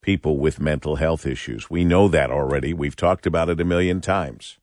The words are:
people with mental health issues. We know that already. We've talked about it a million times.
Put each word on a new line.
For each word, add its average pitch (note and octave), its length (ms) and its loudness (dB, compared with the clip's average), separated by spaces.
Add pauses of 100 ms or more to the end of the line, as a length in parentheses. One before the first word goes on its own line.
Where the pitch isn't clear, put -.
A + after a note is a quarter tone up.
people D#2 360 0
with D2+ 220 0
mental D2+ 360 -2
health D#2+ 300 -2
issues. B1 440 -8
We F2 140 0
know F2+ 240 6
that D2 220 2
already. C#2 440 -2
We've D2 220 -4
talked F2 300 0
about E2 220 0
it E2+ 120 -2
a E2+ 40 0
million F2+ 360 2
times. E2+ 640 -6